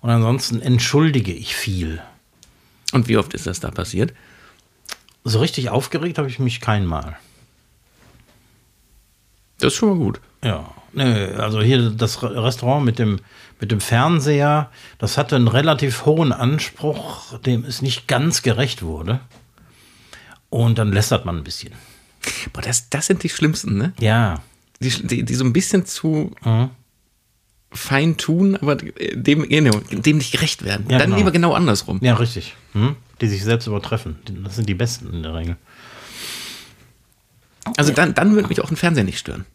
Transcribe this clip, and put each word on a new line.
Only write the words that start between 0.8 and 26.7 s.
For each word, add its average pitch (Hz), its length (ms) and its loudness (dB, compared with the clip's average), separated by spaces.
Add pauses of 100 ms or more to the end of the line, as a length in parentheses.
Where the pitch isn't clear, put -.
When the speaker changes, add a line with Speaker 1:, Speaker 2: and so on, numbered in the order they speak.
Speaker 1:
ich - 220 -8
viel. 82 460 -4 (880)
Speaker 2:
Und 123 160 2
wie 110 100 4
oft - 160 -2
ist - 140 -8
das 85 120 -6
da - 120 -6
passiert? - 420 -4 (1080)
Speaker 1:
So 110 160 0
richtig 131 300 -2
aufgeregt 151 500 -2
habe 147 80 -2
ich 123 120 -8
mich 123 220 -2
kein 104 240 2
Mal. 78 320 -6 (2500)
Speaker 2:
Das 127 140 2
ist - 60 -6
schon 220 100 4
mal 190 80 2
gut. 117 240 -2 (220)
Speaker 1:
Ja, 87 280 -4 (220)
nö, 107 440 0
also 107 240 0
hier 120 280 6
das 110 340 -2
Re-, 110 200 -4
Restaurant 123 420 2
mit 117 140 2
dem, 107 200 2 (400)
mit 107 120 -4
dem 104 100 0
Fernseher, 147 880 2 (300)
das - 180 -2
hatte 147 180 0
einen 123 140 4
relativ 135 560 0
hohen 156 260 4
Anspruch, 139 1080 -4
dem 120 260 0
es 123 160 -8
nicht 135 260 -4
ganz 143 360 0
gerecht 120 400 -2
wurde. 82 360 -4 (1300)
Und 117 280 2
dann 104 160 2
lästert 107 320 2
man 87 120 -4
ein 76 60 -8
bisschen. - 300 -14 (800)
Speaker 2:
Boah, - 80 -12
das, - 280 -4
das 147 180 -2
sind 190 160 0
die 170 60 -2
Schlimmsten, 104 480 0
ne? 147 220 -2
Speaker 1:
Ja. 110 420 4 (400)
Speaker 2:
Die, 127 80 0
die, 120 340 -2
die 123 120 -2
so 127 80 0
ein 127 100 2
bisschen 185 320 2
zu 156 460 -2 (120)
Speaker 1:
Mhm. 117 260 2 (1000)